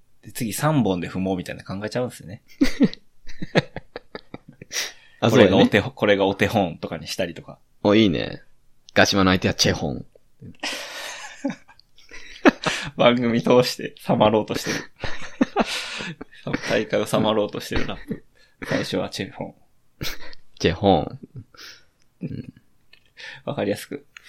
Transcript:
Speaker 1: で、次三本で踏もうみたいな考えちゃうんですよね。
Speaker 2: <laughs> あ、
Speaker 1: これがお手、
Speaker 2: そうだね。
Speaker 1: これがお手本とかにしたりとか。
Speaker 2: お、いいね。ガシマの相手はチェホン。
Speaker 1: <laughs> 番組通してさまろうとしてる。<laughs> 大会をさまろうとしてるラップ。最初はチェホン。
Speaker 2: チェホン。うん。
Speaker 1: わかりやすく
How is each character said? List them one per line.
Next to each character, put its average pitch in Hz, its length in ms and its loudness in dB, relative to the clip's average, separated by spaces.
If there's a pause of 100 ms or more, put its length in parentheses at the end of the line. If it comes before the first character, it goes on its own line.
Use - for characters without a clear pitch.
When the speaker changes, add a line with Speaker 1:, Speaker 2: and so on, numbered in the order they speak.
(220)
Speaker 1:
で、 110 100 -20
次 101 220 -6
三 147 300 2
本 92 160 2
で 85 100 -6
踏 92 100 -6
も 95 140 -2
う 90 40 -2
み 87 60 -6
た - 100 -12
い - 20 -12
な - 80 -14
考 98 220 -10
え 107 40 -8
ち - 80 -6
ゃ 123 40 0
う 127 60 -2
ん - 20 -12
で - 60 -14
す - 60 -20
よ - 60 -18
ね。 - 200 -16
Speaker 2:
<laughs> - 60 -20 (2750)
あ、 117 120 2
Speaker 1:
こ 113 60 6
れ 101 120 10
が 95 80 4
お - 80 8
手、 120 120 4
Speaker 2:
そ - 20 4
う - 20 4
だ - 60 -6
ね。 131 80 -10
Speaker 1:
こ - 100 -2
れ 101 120 6
が 95 80 2
お 98 100 2
手 101 120 2
本 90 300 0
と 104 100 -10
か 85 100 -8
に 78 100 -14
し - 80 -10
た 95 100 -4
り 85 80 -8
と - 80 -14
か。 - 180 -20 (220)
Speaker 2:
お、 104 140 4
い 110 100 8
い 98 40 4
ね。 58 340 -4 (500)
ガ 98 120 6
シ - 100 2
マ 98 80 4
の 92 80 6
相 92 80 4
手 - 80 0
は 92 60 0
チ - 180 2
ェ - 20 -2
ホ 76 200 -6
ン。 62 120 -10 (360)
Speaker 1:
<laughs> 131 40 -20 (2500)
番 123 180 6
組 117 260 0
通 123 220 6
し - 120 -4
て - 240 -10
さ - 160 0
ま 107 140 6
ろ 107 120 4
う - 40 -6
と - 100 -4
し - 80 -6
て - 80 -4
る。 82 40 -4 (1800)
<laughs> - 40 -2 (120)
大 113 180 0
会 104 120 0
を 104 60 0
さ 107 140 0
ま 110 140 2
ろ 107 120 2
う 104 60 -6
と - 80 -8
し - 100 -12
て - 60 -6
る - 120 2
ラ 101 100 -8
ッ - 100 -14
プ。 - 160 -10 (440)
最 - 120 -2
初 - 180 -4
は 92 120 -4
チ - 140 -8
ェ 92 80 -10
ホ - 140 -12
ン。 - 100 -16 (1040)
Speaker 2:
チ 87 100 2
ェ 80 40 0
ホ 92 260 2
ン。 - 200 -6 (1040)
う - 40 -8
ん。 - 280 -12 (920)
Speaker 1:
わ - 100 -6
か 107 80 -2
り - 80 0
や - 60 -4
す - 100 -14
く - 180 -12 (220)